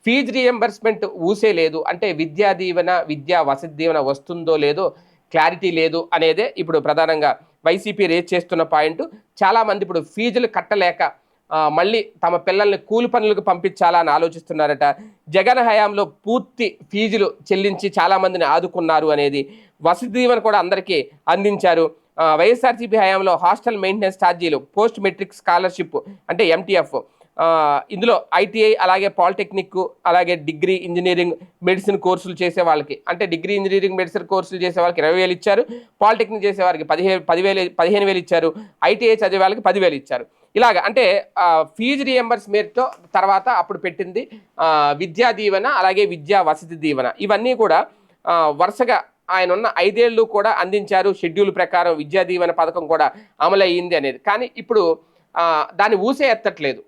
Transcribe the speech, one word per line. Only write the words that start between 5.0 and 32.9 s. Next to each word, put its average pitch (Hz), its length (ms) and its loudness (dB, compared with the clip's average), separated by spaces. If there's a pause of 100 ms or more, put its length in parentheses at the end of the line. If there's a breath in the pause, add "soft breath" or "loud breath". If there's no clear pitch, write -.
క్లారిటీ 170 400 0
లేదు 165 420 -2
అనేదే 165 440 0
ఇప్పుడు 160 220 -2
ప్రధానంగా 151 600 0 (260 soft breath)
వైసీపీ 190 420 0
రేజ్ 170 260 -2
చేస్తున్న 175 300 -2
పాయింట్. 160 380 0 (420 loud breath)
చాలామంది 196 400 2
ఇప్పుడు 175 160 -4
ఫీజులు 226 480 -4
కట్టలేక, 180 640 -2 (400)
ఆ, 156 180 0
మళ్ళీ 202 400 0 (160)
తమ 170 120 0
పిల్లల్ని 196 400 0
కూలి 233 300 -2
పనులకు 214 340 0
పంపించాలా 175 580 0
అని 160 100 0
ఆలోచిస్తున్నారట. 151 840 0 (340 loud breath)
జగన్ 190 300 2
హయాంలో 208 460 2
పూర్తి 220 720 -4 (140)
ఫీజులు 202 420 0 (180)
చెల్లించి 190 500 -2
చాలామందిని 185 440 2
ఆదుకున్నారు 160 640 0
అనేది, 143 460 0 (300 loud breath)
వసతి 175 240 0
దీవెన 240 320 2
కూడా 208 200 2
అందరికీ 185 500 -2 (180 loud breath)
అందించారు. 175 680 2 (240)
ఆ, 156 160 4
వైఎస్ఆర్సీపీ 233 600 2
హయాంలో 190 380 2
హాస్టల్ 190 420 0
మెయింటెనెన్స్ 190 480 -2
ఛార్జీలు, 175 320 0
పోస్ట్ 214 420 -2
మెట్రిక్ 190 340 -6
స్కాలర్‌షిప్ 175 640 -2 (320 loud breath)
అంటే 180 160 0
ఎంటీఎఫ్, 165 560 0 (380 soft breath)
ఆ, 156 420 2 (100)
ఇందులో 208 300 0 (140)
ఐటీఐ 214 400 2
అలాగే 190 320 0
పాలిటెక్నిక్ 190 800 -2 (180)
అలాగే 175 300 2
డిగ్రీ 156 380 -4
ఇంజనీరింగ్ 180 580 -2 (320 loud breath)
మెడిసిన్ 190 360 0
కోర్సులు 180 420 -2
చేసే 180 200 -2
వాళ్ళకి, 151 460 0